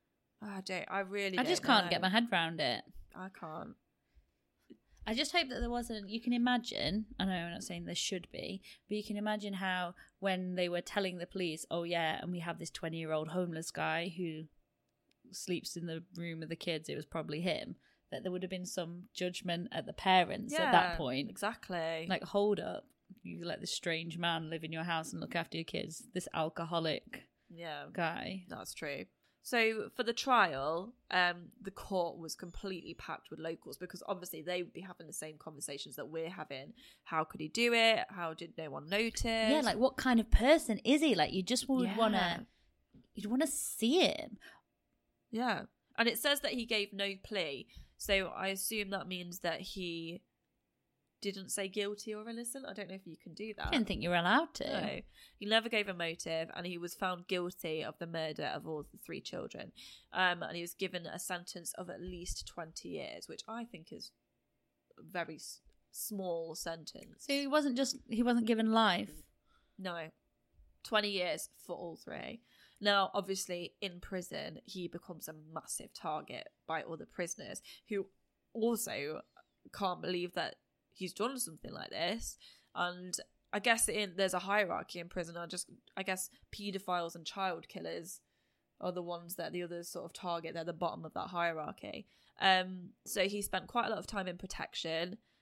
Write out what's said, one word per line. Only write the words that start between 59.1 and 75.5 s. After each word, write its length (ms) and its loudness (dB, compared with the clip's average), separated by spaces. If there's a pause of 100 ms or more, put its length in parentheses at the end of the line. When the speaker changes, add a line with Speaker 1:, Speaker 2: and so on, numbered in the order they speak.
Speaker 1:
children. 540 -8 (400)
Um, 280 2
and 140 -6
he 60 -6
was 120 -8
given 320 -4
a 140 -8
sentence 540 -8
of 160 -8
at 100 -10
least 480 -8
twenty 400 -12
years, 400 -8
which 220 -12
I 160 -8
think 260 -16
is 220 -14 (840)
a 40 -20
very 340 -6
s-, 240 -12 (320)
small 640 -4
sentence. 720 -10
Speaker 2:
So 60 2
he 140 2
wasn't 280 4
just, 220 2 (100)
he 160 4
wasn't 220 6
given 260 6
life? 400 6 (640)
Speaker 1:
No. 340 -6 (720)
Twenty 260 2
years 480 -2
for 180 -8
all 220 -8
three. 460 -10 (360)
Now, 340 6
obviously, 680 -2
in 180 -6
prison, 640 -6
he 240 -6
becomes 400 -12
a 80 -14 (180)